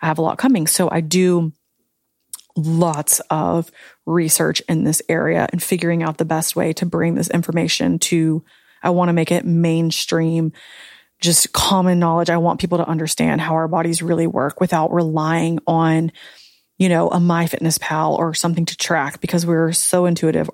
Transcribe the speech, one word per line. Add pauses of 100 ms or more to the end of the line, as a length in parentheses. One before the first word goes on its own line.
I
have
a
lot
coming.
So
I
do (1040)
lots
of (360)
research
in
this
area
and
figuring
out
the
best
way
to
bring
this
information
to, (400)
I
want
to
make
it
mainstream, (680)
just
common
knowledge.
I
want
people
to
understand
how
our
bodies
really
work
without
relying
on, (680)
you
know,
a
MyFitnessPal
or
something
to
track
because
we're
so
intuitive.